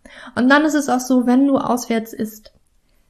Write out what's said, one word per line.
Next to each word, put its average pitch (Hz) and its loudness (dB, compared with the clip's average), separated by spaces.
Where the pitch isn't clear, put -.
Und 247 2
dann 294 4
ist 302 0
es 294 0
auch 247 0
so, 254 0
wenn 262 4
du 277 0
auswärts 226 -4
isst, - -12